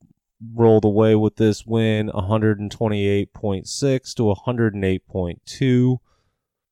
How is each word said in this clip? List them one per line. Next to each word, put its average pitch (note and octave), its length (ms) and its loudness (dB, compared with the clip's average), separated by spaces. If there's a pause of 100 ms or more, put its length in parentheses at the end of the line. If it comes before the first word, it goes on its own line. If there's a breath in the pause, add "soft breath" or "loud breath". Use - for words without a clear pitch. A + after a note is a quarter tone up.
(540)
rolled A2+ 320 6
away A2 300 4
with G#2+ 200 0
this A2 300 0
win, A2 480 -2
a G2+ 80 -6
hundred G#2+ 400 0
and G#2 100 -6
twenty-eight G2+ 600 -2
point G2 340 -6
six - 460 -4
to A2+ 160 0
a G2 60 0
hundred A#2 400 -2
and G2 100 -4
eight F#2+ 220 -2
point F2 380 -6
two. B2+ 540 0 (720)